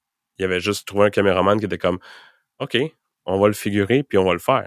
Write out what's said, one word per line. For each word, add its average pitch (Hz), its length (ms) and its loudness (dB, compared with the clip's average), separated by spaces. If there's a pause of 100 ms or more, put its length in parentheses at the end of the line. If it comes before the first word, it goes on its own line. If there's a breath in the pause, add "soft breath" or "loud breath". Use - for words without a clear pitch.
(380)
Il 95 80 -4
avait 90 140 -2
juste 104 280 -4
trouvé 101 200 2
un - 20 -2
caméraman 98 480 2
qui 104 80 -4
était 90 100 -6
comme, « 90 220 -2 (600 loud breath)
Ok, 127 200 -4 (480)
on 95 120 0
va 104 100 4
le 107 40 2
figurer, 104 500 0
puis - 140 -4
on 95 80 4
va 90 80 2
le 87 60 -2
faire, », 123 280 -2